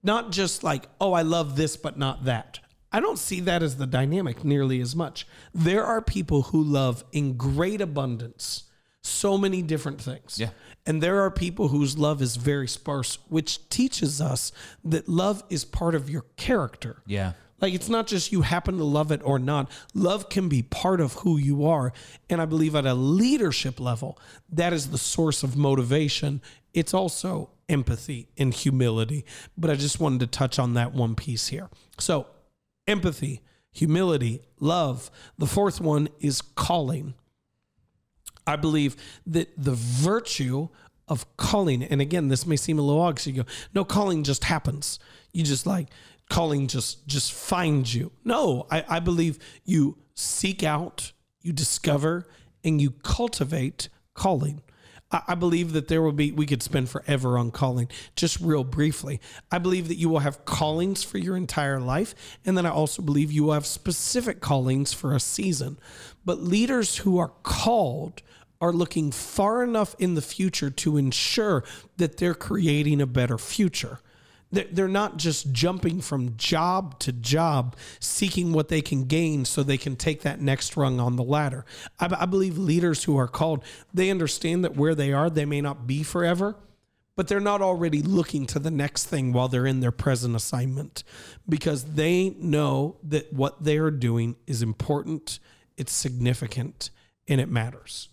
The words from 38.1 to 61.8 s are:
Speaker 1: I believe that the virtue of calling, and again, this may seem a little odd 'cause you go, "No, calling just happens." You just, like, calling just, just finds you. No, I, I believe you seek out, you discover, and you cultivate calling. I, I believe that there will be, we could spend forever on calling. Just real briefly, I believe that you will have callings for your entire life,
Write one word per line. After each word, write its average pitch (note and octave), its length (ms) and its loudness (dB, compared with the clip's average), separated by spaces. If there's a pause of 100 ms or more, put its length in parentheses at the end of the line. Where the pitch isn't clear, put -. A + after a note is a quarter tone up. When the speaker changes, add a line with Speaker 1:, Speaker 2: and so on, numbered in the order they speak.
Speaker 1:
I D3+ 100 0
believe D3+ 400 2 (300)
that E3 320 -2
the C#3 160 0
virtue C3+ 960 0 (380)
of C#3 180 -4 (120)
calling, E3+ 460 2
and C#3 180 0
again, D3+ 260 0
this C3+ 180 2
may E3 100 2
seem D#3 240 0
a - 20 2
little D3 200 4
odd E3+ 160 2
'cause - 100 -6
you C3+ 60 -4
go, C3 120 -2 (280)
"No, F#3+ 100 2
calling F#3 400 2
just C3+ 220 0
happens." D3 540 -2 (340)
You E3+ 100 0
just, C#3+ 220 0
like, F3 240 0 (400)
calling D3 380 2
just, - 400 -4
just C#3 240 -2
finds D3+ 640 0
you. C#3+ 160 -2 (120)
No, A3+ 460 0
I, D#3 200 0
I E3 100 0
believe E3+ 400 0 (240)
you D3+ 340 2 (160)
seek - 500 -2
out, D3+ 480 -4 (300)
you E3+ 120 -4
discover, D3 760 0 (360)
and D#3 180 2
you C#3+ 100 4
cultivate C#3+ 960 -2 (260)
calling. D3 480 0 (480)
I, E3 200 0
I F3+ 60 2
believe E3+ 360 2
that D#3 160 -2
there D#3+ 140 2
will D#3+ 100 4
be, D3 220 0
we D3+ 120 0
could C#3 180 0
spend B2+ 260 -2
forever B2+ 480 0
on A#2 140 0
calling. B2+ 360 0 (300)
Just - 240 0
real D3+ 240 2
briefly, D3 560 -2 (300)
I F3 60 0
believe F3+ 300 0
that E3 80 -4
you E3 140 0
will D#3+ 100 4
have C#3 240 -2
callings E3 600 0
for - 140 -8
your F#3 200 -2
entire C#3 420 0
life, C3 340 -2 (300)